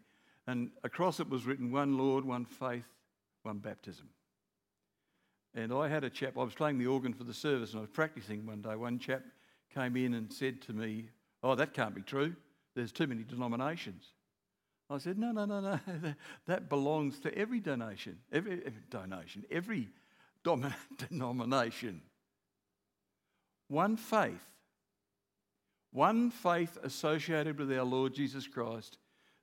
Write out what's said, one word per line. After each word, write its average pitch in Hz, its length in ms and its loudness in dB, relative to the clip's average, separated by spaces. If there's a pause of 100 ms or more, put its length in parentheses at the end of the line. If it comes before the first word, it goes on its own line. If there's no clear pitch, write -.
(460)
And 120 240 0 (140)
across 170 340 2
it - 100 -2
was 127 180 0
written, 123 260 0
"One 139 260 4
Lord, 135 260 4
one 123 200 -2
faith, 120 420 -4 (560)
one 107 160 -6
baptism." 98 500 -12 (1400)
And 113 200 -4
I 143 160 0
had 147 160 0
a 123 60 -2
chap, 131 280 -4
I 127 60 2
was 113 100 -4
playing 147 240 2
the 123 80 2
organ 127 260 2
for 117 120 -8
the 117 100 -8
service, 127 360 0
and 107 80 -6
I 107 40 -4
was 107 80 -10
practicing 110 560 -2
one 107 160 -8
day. 110 140 -4
One 120 240 -2
chap 131 240 -2 (500)
came 127 220 0
in 127 180 4
and 113 180 -4
said 135 300 -2
to 120 100 -10
me, 110 360 -4 (340)
"Oh, 131 120 4
that 139 200 2
can't 107 200 0
be 101 80 -8
true. 147 340 0 (380)
There's 120 180 -2
too 165 140 2
many 113 180 -2
denominations." 123 880 -4 (800)
I 143 80 -4
said, 175 200 -2
No, 233 120 0
no, 214 140 0
no, 202 160 0
no. 196 180 0 (340)
<laughs> - 340 -12
That 180 220 0
belongs 143 520 2
to - 180 -2
every 220 220 0
donation, 113 580 -4 (140)
every, 185 220 2
every 113 360 -8
donation, 95 580 -8
every 165 400 -2 (540)
domi-, 139 320 2 (100)
<laughs> - 240 -10
denomination. 123 960 0 (1700)
One 190 280 4
faith. 165 480 2 (1500)
One 220 400 6
faith 170 500 0
associated 151 760 0
with 139 140 0
our 127 120 2
Lord 131 300 2
Jesus 135 340 -2
Christ. 113 500 -6 (440)